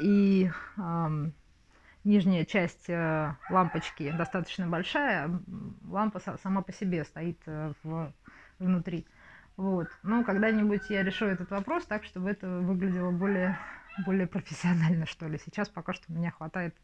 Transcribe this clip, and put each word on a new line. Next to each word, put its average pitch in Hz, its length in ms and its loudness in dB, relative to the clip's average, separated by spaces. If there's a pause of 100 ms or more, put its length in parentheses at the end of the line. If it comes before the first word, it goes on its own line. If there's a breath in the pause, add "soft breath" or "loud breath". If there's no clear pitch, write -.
и, 196 500 6 (280 loud breath)
эм, 165 540 -2 (720 soft breath)
нижняя 190 400 6
часть, - 440 -2
э, 156 460 0 (160)
лампочки 165 680 0
достаточно 175 500 -4
большая, 185 600 0
м, - 500 -6 (140)
лампа 202 280 -2
са-, - 240 -10
сама 190 200 0
по 185 100 -10
себе 180 320 -2
стоит, 165 420 -8
э, 156 260 -6 (100)
в-, 160 300 -6 (460 loud breath)
внутри. 180 480 0 (500 loud breath)
Вот. 190 320 0 (140)
Но 233 220 2
когда-нибудь 208 640 2
я 196 140 0
решу 196 240 0
этот 180 240 -2
вопрос 269 340 -2
так, 214 200 -6
чтобы 185 260 -4
это 196 160 -6 (140)
выглядело 180 500 0
более, 185 480 2 (480 loud breath)
более 185 220 2
профессионально, 165 800 2
что - 200 -10
ли. 151 180 -4
Сейчас 196 240 -4
пока - 240 -8
что - 160 -10
у 165 40 -8
меня 165 180 -2
хватает 170 540 -8